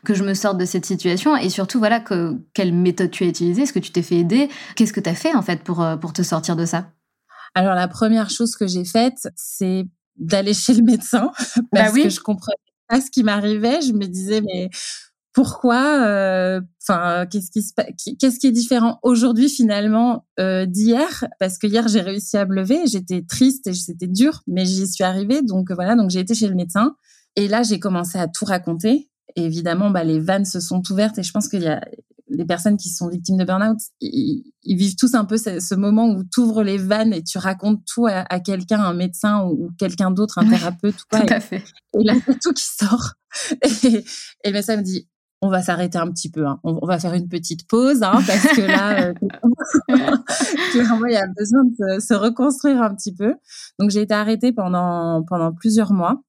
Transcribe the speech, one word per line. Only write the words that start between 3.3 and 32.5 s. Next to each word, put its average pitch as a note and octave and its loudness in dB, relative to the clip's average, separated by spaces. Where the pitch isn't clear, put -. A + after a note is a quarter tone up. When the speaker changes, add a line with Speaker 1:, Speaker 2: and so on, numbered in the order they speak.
Speaker 1:
Est-ce C#4 -2
que - -2
tu - -4
t'es F3+ 0
fait F3 -2
aider ? A3 2
Qu'est-ce A3 2
que G3+ -6
t'as E3+ -2
fait, D#4 0
en G3 0
fait, E3+ -2
pour, F3 -2
euh, D#3+ -2
pour D#3+ -8
te F3+ -2
sortir D#3+ -2
de E3+ -2
ça ? E3+ -4
Speaker 2:
Alors, F#3+ 2
la F3+ 0
première A3 0
chose A#3 -2
que G#3 -4
j'ai F3+ -2
faite, A#3 0
c'est F#3+ -4
d'aller G3 0
chez - 2
le A3 6
médecin, A#3 2
<laughs> - -8
Speaker 1:
Bah A#3+ 2
Speaker 2:
parce A3 4
Speaker 1:
oui. C#4 4
Speaker 2:
que D4+ 4
je - -4
comprenais G#3+ -4
pas A#3+ 4
ce C4 -4
qui C4 2
m'arrivait. G#3+ 0
Je B3+ 0
me G3+ -2
disais, « F#3+ -2
Mais F#3 -6
pourquoi, C4 2
euh, F#3+ 0
enfin, F3 0
qu'est-ce F#3+ -6
qui G#3+ -2
se F#3+ -8
pa-, - -4
qui, - -12
qu'est-ce B3 2
qui C#4 2
est B3+ 4
différent A#3 2
aujourd'hui, A#3+ 4
finalement, A3 2
euh, F#3 0
d'hier ? » A3+ 2
Parce F#3 -2
que G#3+ -2
hier, A3+ 2
j'ai G#3+ 4
réussi G3 -4
à G3+ 0
me F#3+ 0
lever, B3+ 2
j'étais F3+ -2
triste C4 0
et F#3 -4
c'était F3+ -8
dur, A#3+ 2
mais F#3 -2
j'y F#3+ -2
suis F#3+ -4
arrivée. G3+ 0
Donc, F#3+ -2
voilà, F3+ 0
donc G#3 4
j'ai F#3 -2
été F#3+ -2
chez G#3+ 0
le F#3 -2
médecin. G3 -2
Et G3+ 0
là, A3 0
j'ai G#3+ 0
commencé F3+ -4
à F3 -2
tout E3+ -8
raconter. F#3 -2
Et E3+ -2
évidemment, E3+ 0
bah, F3 0
les D#3+ 2
vannes F#3+ 0
se F#3 -6
sont F3+ -4
ouvertes G#3 0
et F#3 -4
je - -8
pense G#3 -2
qu'il F3+ -2
y D#3+ -2
a, D3+ -2
les D#3+ -4
personnes F3 0